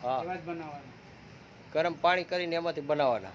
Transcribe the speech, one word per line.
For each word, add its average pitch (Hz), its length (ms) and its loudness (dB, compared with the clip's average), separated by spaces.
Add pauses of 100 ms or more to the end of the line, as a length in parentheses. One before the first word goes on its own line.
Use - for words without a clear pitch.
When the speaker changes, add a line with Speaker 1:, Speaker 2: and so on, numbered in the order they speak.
Speaker 1:
હા. 127 200 -2
Speaker 2:
એવા 180 120 -6
જ 175 40 -8
બનાવવાના. 156 540 -10 (800)
Speaker 1:
ગરમ 165 200 2
પાણી 175 300 4
કરીને 175 320 -2
એમાંથી 165 260 -2
બનાવવાના? 135 540 2